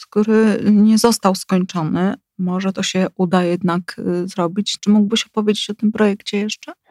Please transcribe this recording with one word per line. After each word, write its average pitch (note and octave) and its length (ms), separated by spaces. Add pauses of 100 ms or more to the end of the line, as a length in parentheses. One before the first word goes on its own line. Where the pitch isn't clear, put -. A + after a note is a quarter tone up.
który G#3+ 640
nie G#3+ 260
został G#3+ 380
skończony, F3+ 800 (240)
może F#3 340
to G3 100
się F#3+ 240 (100)
uda F3+ 260
jednak, F3 380 (180)
y, F3+ 280
zrobić. F#3+ 520
Czy - 100
mógłbyś G#3 380
opowiedzieć G#3 420
o G#3 40
tym G#3+ 180
projekcie G#3 460
jeszcze? G#3+ 340 (200)